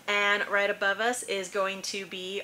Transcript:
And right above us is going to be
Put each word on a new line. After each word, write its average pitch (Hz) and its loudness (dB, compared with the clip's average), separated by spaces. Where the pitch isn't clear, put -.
And 202 4
right 202 2
above 202 0
us 247 0
is 190 -2
going 190 -2
to 196 -6
be 185 -6